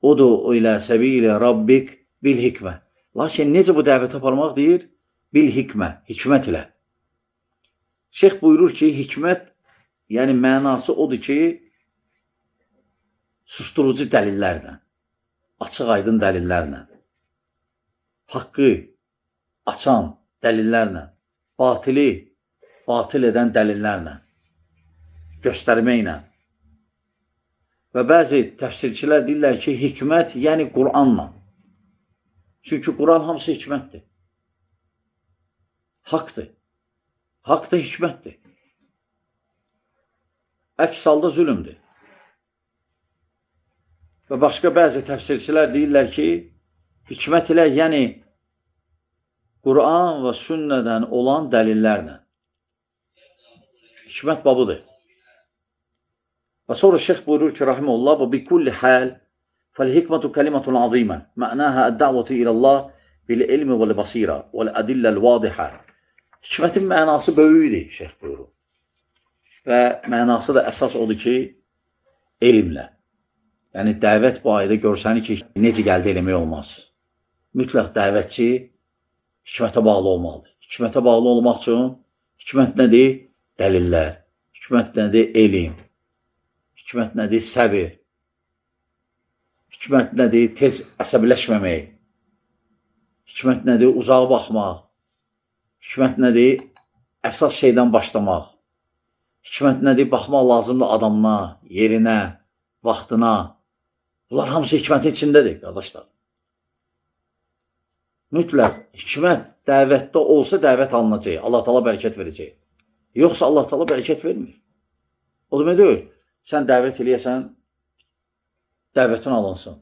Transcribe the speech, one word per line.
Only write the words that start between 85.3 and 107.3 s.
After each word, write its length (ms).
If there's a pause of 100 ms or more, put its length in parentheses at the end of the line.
Elm. 480 (1040)
Hikmət 300
nədir? 240
Səbir. 480 (1800)
Hikmət 420
nədir? 400
Tez 260 (200)
əsəbləşməmək. 920 (1400)
Hikmət 320
nədir? 260
Uzağa 380
baxmaq. 560 (1000)
Hikmət 380
nədir? 440 (580)
Əsas 360
şeydən 340
başlamaq. 580 (920)
Hikmət 400
nədir? 240
Baxmaq 360
lazımdır 520
adamına, 400 (280)
yerinə, 540 (640)
vaxtına. 520 (960)
Bunlar 220
hamısı 260
hikmətin 340
içindədir, 480
qardaşlar. 460 (2250)